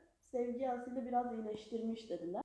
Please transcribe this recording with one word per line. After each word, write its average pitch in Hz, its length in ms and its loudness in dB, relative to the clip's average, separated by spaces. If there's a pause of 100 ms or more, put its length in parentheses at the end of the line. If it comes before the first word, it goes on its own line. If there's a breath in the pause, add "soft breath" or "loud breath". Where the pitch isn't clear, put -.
(240)
Sevgi 247 480 0
Asil'i 240 340 -2
biraz 240 280 4
iyileştirmiş 220 760 -2
dediler. 175 360 -2